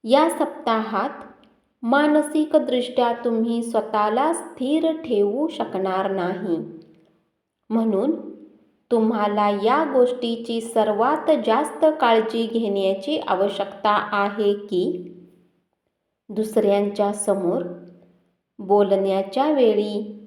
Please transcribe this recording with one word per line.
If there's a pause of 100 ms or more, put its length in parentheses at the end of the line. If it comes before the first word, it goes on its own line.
या
सप्ताहात (600)
मानसिकदृष्ट्या (120)
तुम्ही
स्वतःला
स्थिर
ठेवू
शकणार
नाही, (1120)
म्हणून (760)
तुम्हाला (140)
या (100)
गोष्टीची
सर्वात (160)
जास्त (160)
काळजी
घेण्याची
आवश्यकता (220)
आहे
की (1500)
दुसऱ्यांच्या
समोर (960)
बोलण्याच्या
वेळी (260)